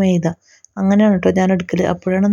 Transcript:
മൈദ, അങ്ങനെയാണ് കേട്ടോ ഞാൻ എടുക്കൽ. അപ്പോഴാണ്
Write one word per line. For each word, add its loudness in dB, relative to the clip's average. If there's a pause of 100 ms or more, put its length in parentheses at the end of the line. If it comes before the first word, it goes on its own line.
മൈദ, 0 (500)
അങ്ങനെയാണ് 2
കേട്ടോ 0
ഞാൻ 0
എടുക്കൽ. -4 (120)
അപ്പോഴാണ് -2